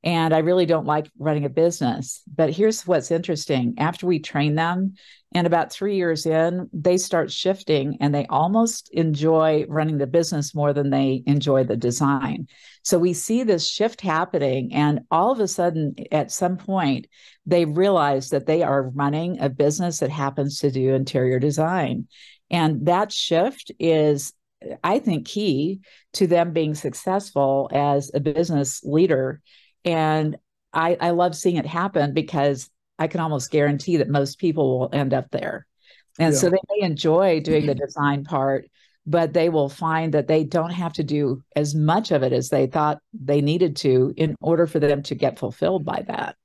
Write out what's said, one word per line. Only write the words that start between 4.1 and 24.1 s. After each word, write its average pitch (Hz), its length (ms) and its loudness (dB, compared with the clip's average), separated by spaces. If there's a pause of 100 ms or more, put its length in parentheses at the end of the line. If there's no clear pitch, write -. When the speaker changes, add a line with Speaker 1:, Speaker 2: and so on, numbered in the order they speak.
Speaker 1:
train 147 360 -2
them, 180 380 -2 (400)
and 175 140 2
about 170 240 2
three 202 240 -4
years 165 300 0
in, 165 480 0
they 180 240 2
start 165 340 -2
shifting 151 720 -2
and 143 120 2
they 143 120 0
almost 196 680 0
enjoy 156 760 2
running 156 280 -2
the 139 100 0
business 156 460 0
more 147 200 0
than 139 160 0
they 135 360 0
enjoy 143 380 2
the 117 140 0
design. 139 680 -2 (360)
So 175 160 2
we 180 140 2
see 226 300 -2
this 185 260 0
shift 226 320 -2
happening, 156 720 -2
and 147 360 2
all 185 220 2
of 254 80 -2
a 202 80 0
sudden, 160 480 -2 (160)
at 151 200 -2
some 180 260 -2
point, 160 500 -2 (380)
they 175 180 4
realize 151 680 2
that 143 160 -2
they 160 160 2
are 135 280 0
running 147 500 -2
a 139 100 0
business 151 500 0
that 139 100 -2
happens 139 500 -4
to 143 120 0
do 131 220 0
interior 131 460 0
design. 151 680 -2 (420)
And 156 380 0
that 196 260 2
shift - 680 -2
is, 151 540 2 (500)